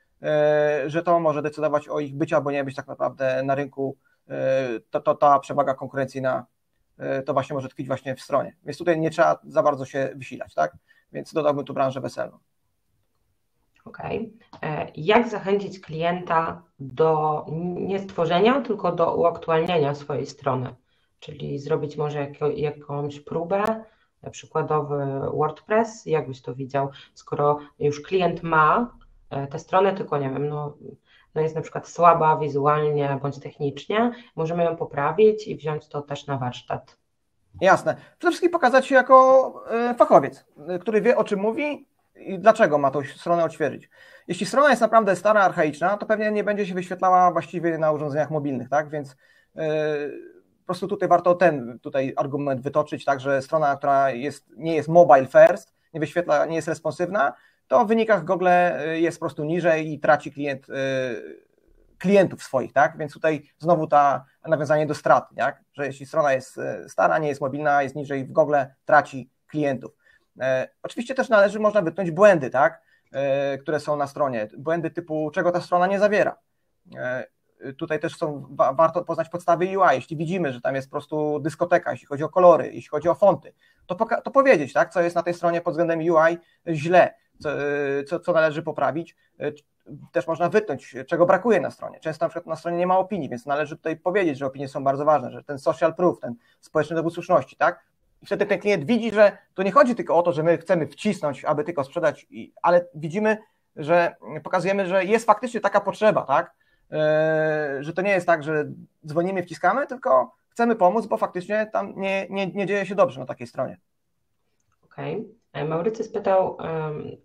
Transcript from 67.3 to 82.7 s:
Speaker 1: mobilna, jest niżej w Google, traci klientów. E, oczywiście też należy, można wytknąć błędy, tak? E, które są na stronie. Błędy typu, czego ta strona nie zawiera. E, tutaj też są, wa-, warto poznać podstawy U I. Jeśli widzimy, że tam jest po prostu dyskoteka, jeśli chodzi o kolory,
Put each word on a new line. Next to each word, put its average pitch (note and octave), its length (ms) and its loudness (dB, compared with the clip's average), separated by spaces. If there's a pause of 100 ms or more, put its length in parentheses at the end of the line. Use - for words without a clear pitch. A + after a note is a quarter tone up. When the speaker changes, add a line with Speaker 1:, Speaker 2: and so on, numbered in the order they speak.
Speaker 1:
mobilna, C#3+ 420 0
jest C3+ 120 -8
niżej C#3+ 300 -6
w - 60 -14
Google, D3 240 2 (300)
traci C#3 440 2 (180)
klientów. C#3+ 440 -4 (480)
E, C3 280 -2 (160)
oczywiście C4 320 -8
też B3+ 140 -2
należy, G#3 300 4
można G#3 220 2
wytknąć E3+ 300 -4
błędy, E3 380 6
tak? C#3 320 2 (300)
E, C#3 460 -2
które D3 220 -4
są D3 160 -4
na C#3+ 120 -2
stronie. C3 400 -2 (100)
Błędy D#3+ 320 -4
typu, D#3 420 -6
czego F3+ 200 0
ta E3+ 100 -2
strona F3+ 260 2
nie G3 120 0
zawiera. G3 380 2 (580)
E, B2+ 300 -8 (520)
tutaj D#3 220 -4
też D#3 180 -6
są, D3 320 -8
wa-, C#3 240 0
warto D#3+ 320 2
poznać D#3+ 240 -4
podstawy F3 360 0
U F#3+ 260 0
I. C3+ 40 4
Jeśli C3 220 -6
widzimy, D#3+ 360 -2
że A#2+ 80 -12
tam C3+ 140 -4
jest C3+ 120 -6
po - 40 -20
prostu D3+ 480 -4
dyskoteka, E3 520 -2
jeśli A#2+ 160 -12
chodzi C#3+ 160 -6
o D3+ 60 -4
kolory, E3 440 8